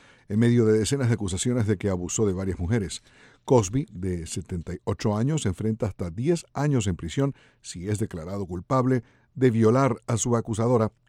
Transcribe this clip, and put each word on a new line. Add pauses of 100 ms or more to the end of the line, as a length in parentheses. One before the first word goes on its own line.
(280)
en
medio
de
decenas
de
acusaciones
de
que
abusó
de
varias
mujeres. (420)
Cosby,
de
setenta
y
ocho
años,
enfrenta
hasta
diez
años
en
prisión (280)
si
es
declarado
culpable (320)
de
violar
a
su
acusadora (180)